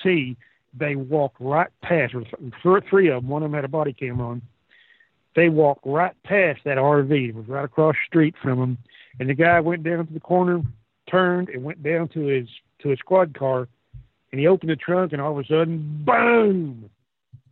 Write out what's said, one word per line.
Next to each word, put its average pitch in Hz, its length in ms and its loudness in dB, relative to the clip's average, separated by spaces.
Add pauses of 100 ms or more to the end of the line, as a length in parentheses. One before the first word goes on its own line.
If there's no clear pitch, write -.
see. 143 340 -2 (400)
They 147 200 -4
walked 139 420 -2
right 143 320 -2 (120)
past, 139 300 0
there 123 80 -8
was 117 320 -14 (100)
th-, 190 280 4
three 190 180 6
of 127 140 0
them, 127 80 -6
one 151 140 -4
of 151 60 -4
them 147 40 -4
had 143 100 -4
a 135 40 -6
body 147 240 -2
cam 123 280 -8
on. 120 220 -8 (920)
They 165 120 6
walked 151 360 2
right 160 300 -2 (100)
past 180 400 0
that 139 140 -2
R 143 240 4
V. 135 240 0
It 110 80 -8
was 113 140 -14
right 139 160 -6
across 156 300 2
the - 120 -6
street 160 340 2
from 127 200 0
them. 127 180 -2 (400)
And 127 100 -4
the 135 60 0
guy 170 260 6
went 165 220 -2
down 165 240 -2
to 156 60 -14
the 156 80 -12
corner, 180 420 0 (460)
turned, 180 400 0
and 131 160 -10
went 156 180 -12
down 165 260 -2
to 151 180 -6
his, 131 220 -2 (320)
to 143 80 -4
his 135 120 -2
squad 180 360 0
car, 127 320 -2 (640)
and 135 100 -6
he 147 60 4
opened 180 240 2
the 156 60 -2
trunk, 180 360 -2
and 143 80 -6
all 147 120 -4
of 139 120 -6
a - 40 -14
sudden, 160 560 -2
boom! 208 840 2 (640)